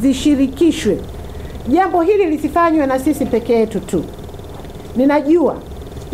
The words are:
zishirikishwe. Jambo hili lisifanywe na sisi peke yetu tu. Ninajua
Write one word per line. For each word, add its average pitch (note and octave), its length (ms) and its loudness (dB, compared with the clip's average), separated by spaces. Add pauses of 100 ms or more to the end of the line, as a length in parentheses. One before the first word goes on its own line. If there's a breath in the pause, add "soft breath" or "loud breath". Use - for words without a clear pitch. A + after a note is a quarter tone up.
zishirikishwe. C4+ 1000 2 (720 loud breath)
Jambo F4 340 2
hili G4 240 4
lisifanywe D#4 600 2
na C4 120 0
sisi C4+ 280 0
peke A3+ 260 0
yetu A3 280 2
tu. D#3+ 240 -2 (920)
Ninajua C#4 600 4 (560)